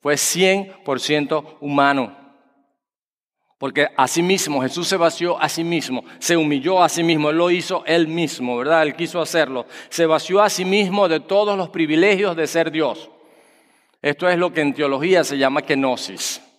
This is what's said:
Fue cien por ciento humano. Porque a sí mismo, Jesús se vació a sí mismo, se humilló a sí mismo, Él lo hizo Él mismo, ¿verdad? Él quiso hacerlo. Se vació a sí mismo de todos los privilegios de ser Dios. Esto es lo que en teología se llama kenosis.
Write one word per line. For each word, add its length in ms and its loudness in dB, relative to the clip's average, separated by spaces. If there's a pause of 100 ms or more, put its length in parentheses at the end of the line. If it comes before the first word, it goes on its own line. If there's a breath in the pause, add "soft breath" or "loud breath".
Fue 160 0
cien 580 0 (120)
por 140 -2
ciento 600 -2
humano. 580 0 (1400)
Porque 380 0
a 100 4
sí 160 0
mismo, 400 0
Jesús 240 -4
se 100 0
vació 400 0
a 120 0
sí 160 -4
mismo, 400 -2 (160 loud breath)
se 160 0
humilló 440 2
a 80 6
sí 140 -2
mismo, 280 2
Él 80 0
lo 120 2
hizo 360 -2
Él 200 2
mismo, 500 -4
¿verdad? 280 2
Él 100 -4
quiso 260 -6
hacerlo. 460 -2 (220 loud breath)
Se 180 0
vació 340 2
a 80 4
sí 160 -4
mismo 440 2
de 100 0
todos 400 0
los 100 -4
privilegios 680 2
de 100 -2
ser 240 0
Dios. 400 -4 (920 soft breath)
Esto 280 -2
es 100 2
lo 140 0
que 80 -2
en 140 0
teología 500 2
se 120 -6
llama 260 2
kenosis. 760 -2 (180)